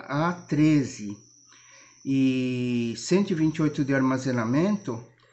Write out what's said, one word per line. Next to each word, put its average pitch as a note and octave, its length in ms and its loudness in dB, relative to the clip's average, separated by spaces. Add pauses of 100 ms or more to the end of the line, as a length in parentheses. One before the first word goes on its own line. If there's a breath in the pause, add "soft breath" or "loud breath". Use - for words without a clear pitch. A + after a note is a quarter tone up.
a D#3+ 260 -2
treze. D3 840 0 (880 loud breath)
E B2+ 960 0
cento G3+ 320 0
e F#3 60 -2
vinte D#3 220 0
e E3 40 0
oito D3+ 240 0
de C3+ 80 0
armazenamento. C3 1120 0 (280 soft breath)